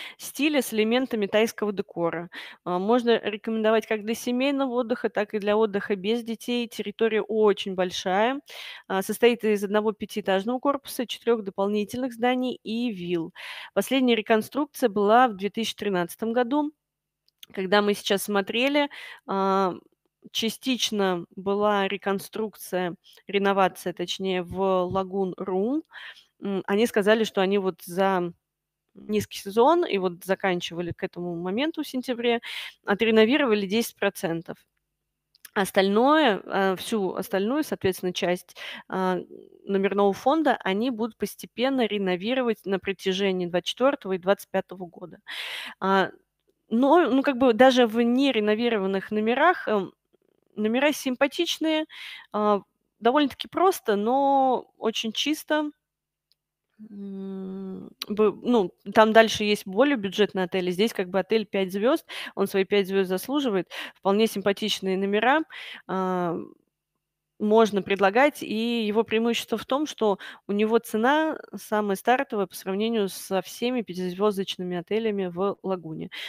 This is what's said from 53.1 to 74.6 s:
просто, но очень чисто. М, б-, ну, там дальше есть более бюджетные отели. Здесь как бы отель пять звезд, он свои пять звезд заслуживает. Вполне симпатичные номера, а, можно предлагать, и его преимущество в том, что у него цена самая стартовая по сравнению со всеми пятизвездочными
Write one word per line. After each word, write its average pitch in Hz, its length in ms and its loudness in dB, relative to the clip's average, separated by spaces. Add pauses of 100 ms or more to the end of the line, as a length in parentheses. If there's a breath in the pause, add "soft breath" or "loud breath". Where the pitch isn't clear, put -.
просто, 339 480 0
но 262 840 2
очень 226 340 -4
чисто. 302 580 -2 (1200)
М, 190 1000 -10 (180)
б-, 214 240 4 (100)
ну, 233 300 2 (220)
там 220 180 8
дальше 220 320 6
есть 208 220 0
более 262 300 2
бюджетные 196 480 0
отели. 180 260 -2
Здесь 196 220 0
как 180 160 -4
бы 185 100 -2
отель 214 280 0
пять 190 260 -2
звезд, 226 320 0 (300 loud breath)
он 196 120 0
свои 196 180 0
пять 202 240 2
звезд 196 200 2
заслуживает. 202 640 -2 (240 loud breath)
Вполне 202 320 2
симпатичные 196 720 -2
номера, 214 440 2 (460 loud breath)
а, 180 480 -2 (1040)
можно 214 420 4
предлагать, 202 600 2
и 226 440 -2
его 214 180 0
преимущество 226 540 -2
в - 80 -12
том, 294 200 -2
что 208 320 0 (300 loud breath)
у 202 40 -4
него 214 260 2
цена 277 600 0 (180)
самая 208 400 -2
стартовая 240 500 0
по - 100 -20
сравнению 208 540 -2
со 190 320 -4
всеми 247 400 -4
пятизвездочными 185 960 -4